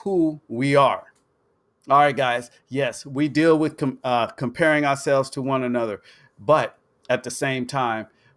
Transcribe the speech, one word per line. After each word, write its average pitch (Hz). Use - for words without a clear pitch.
who 160
we 135
are. 123
All 139
right, 147
guys. 123
Yes, 127
we 147
deal 156
with 151
com-, 131
uh, 120
comparing 147
ourselves 139
to 139
one 131
another, 117
but 120
at 123
the -
same 131
time, 117